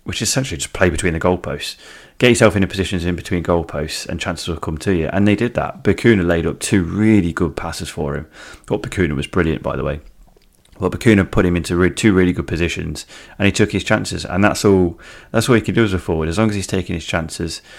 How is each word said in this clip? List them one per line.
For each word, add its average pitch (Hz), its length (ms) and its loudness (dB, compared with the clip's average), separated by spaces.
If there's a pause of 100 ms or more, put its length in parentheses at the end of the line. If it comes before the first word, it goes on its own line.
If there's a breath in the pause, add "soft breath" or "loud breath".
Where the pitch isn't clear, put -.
which - 180 -8
is 107 60 -2
essentially 131 300 -2
just - 140 -8
play 92 160 2
between 82 240 0
the 80 80 -4
goalposts. 90 560 -2 (420 loud breath)
Get 123 120 6
yourself 107 260 4
into 92 120 2
positions 90 360 -4
in 87 100 0
between 87 280 -4
goalposts 78 640 -2
and 87 120 -6
chances - 300 -6
will 82 80 -4
come 80 220 -6
to 101 160 -2
you. 80 140 0
And 101 200 2
they 101 80 4
did 117 180 -2
that. - 280 -4
Bacuna 101 420 4
laid 85 220 2
up - 140 -4
two 98 220 2
really 95 500 4
good 80 240 -2
passes 82 340 -8
for 73 260 -4
him. 73 100 -8 (400 loud breath)
Thought - 160 -4
Bacuna 82 320 -2
was 67 120 -4
brilliant, 82 360 0
by - 140 -4
the 67 80 -4
way. 71 160 -4 (800)
Well, 92 120 -2
Bacuna 101 400 4
put 101 160 2
him 87 100 2
into 87 200 -2
re-, 90 140 4
two 107 240 2
really 90 200 4
good 82 120 -6
positions, 82 600 -4 (320 loud breath)
and 104 80 0
he 95 60 4
took 104 200 0
his 98 120 -2
chances. 104 420 -2
And 90 180 0
that's - 200 0
all. 92 340 4 (320 loud breath)
That's 113 180 0
all 123 60 6
he 107 80 4
can 95 120 -4
do 117 100 4
as 95 100 0
a 90 40 -2
forward. 80 300 -2
As 82 80 -4
long 110 140 2
as 101 40 -4
he's 98 120 -6
taking 92 280 -4
his 82 120 -8
chances, 82 560 -6 (160 loud breath)